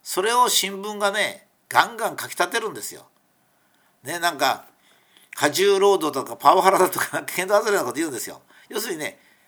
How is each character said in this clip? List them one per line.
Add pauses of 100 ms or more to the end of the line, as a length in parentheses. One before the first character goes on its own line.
そ
れ
を
新
聞
が
ね、 (260)
ガ
ン
ガ
ン
書
き
立
て
る
ん
で
す
よ。 (960)
ね、
な
ん
か、 (680)
過
重
労
働
と
か
パ
ワ
ハ
ラ
だ
と
か、
な
ん
か、
見
当
外
れ
な
こ
と
言
う
ん
で
す
よ。 (260)
要
す
る
に
ね、 (300)